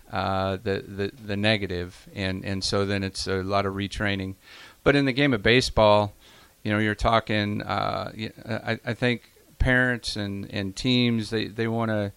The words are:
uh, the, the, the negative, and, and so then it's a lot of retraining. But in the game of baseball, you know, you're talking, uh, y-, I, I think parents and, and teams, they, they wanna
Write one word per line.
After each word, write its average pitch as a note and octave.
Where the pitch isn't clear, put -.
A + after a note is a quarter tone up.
uh, F#2+
the, G2
the, G2+
the G2+
negative, G2
and, F#2+
and G2
so G2+
then G2
it's F#2+
a F#2+
lot G2
of G2
retraining. G2
But C#3+
in C#3+
the C3+
game C#3
of G#2
baseball, G#2+
you G#2+
know, G#2
you're G#2+
talking, G#2+
uh, G2+
y-, G#2+
I, A2+
I A#2+
think A#2+
parents B2+
and, G2+
and G2
teams, A#2+
they, A2
they A2+
wanna A2